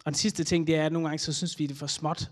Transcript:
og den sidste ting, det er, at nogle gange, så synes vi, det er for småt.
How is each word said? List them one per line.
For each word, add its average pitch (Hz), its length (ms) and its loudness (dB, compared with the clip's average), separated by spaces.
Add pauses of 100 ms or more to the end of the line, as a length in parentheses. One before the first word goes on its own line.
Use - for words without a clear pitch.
og 151 80 -2
den - 20 -2
sidste 180 300 0
ting, 165 220 2
det 160 100 4
er, 156 100 4
at 156 60 2
nogle 165 160 0
gange, 151 100 -2
så 156 140 -4
synes 165 260 -4
vi, 151 80 0
det 139 80 -4
er 139 40 -14
for 147 80 -8
småt. - 460 -2